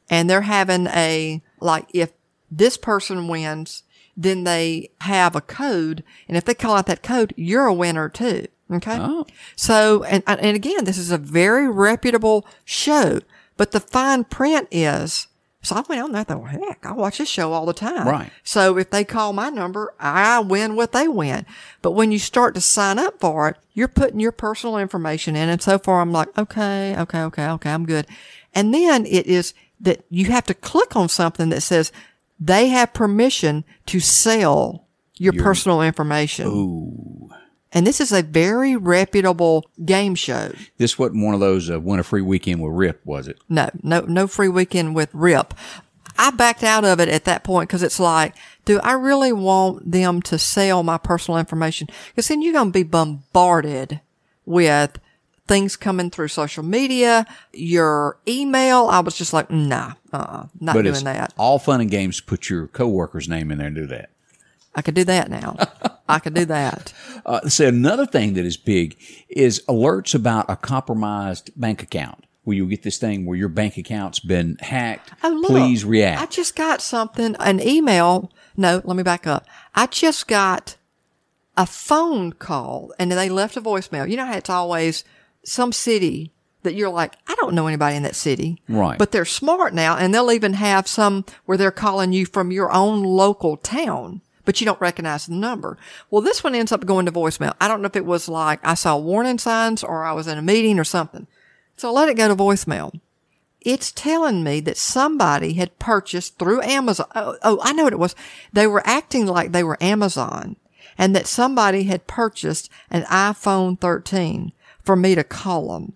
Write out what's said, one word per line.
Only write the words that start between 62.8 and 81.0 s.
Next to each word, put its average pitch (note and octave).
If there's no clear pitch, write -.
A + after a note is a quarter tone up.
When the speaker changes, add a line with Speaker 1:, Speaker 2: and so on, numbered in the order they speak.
Speaker 2:
name D#2+
in D2
there D2
and D2+
do D#2
that. B1+
Speaker 1:
I D3+
could D#3
do F3+
that F#3
now. -
Speaker 2:
<laughs> -
Speaker 1:
I D#3
could D#3
do F3
that. D3
Speaker 2:
Uh, A#2+
so D3
another C#3+
thing G#2+
that F2+
is F2
big F2
is A#2+
alerts D3
about A2+
a F#2
compromised G#2
bank A2
account, -
where G#2
you'll F#2+
get G2+
this G2+
thing G#2
where F2+
your G2
bank G2+
account's G2
been F2
hacked. A#2+
Speaker 1:
Oh, E4
look, E4
Speaker 2:
Please B2+
react. G2+
Speaker 1:
I E4+
just -
got D#4+
something, A3+
an F#3+
email. G3+
No, F#3
let F3+
me F#3
back F3
up. D3+
I A#3
just -
got G3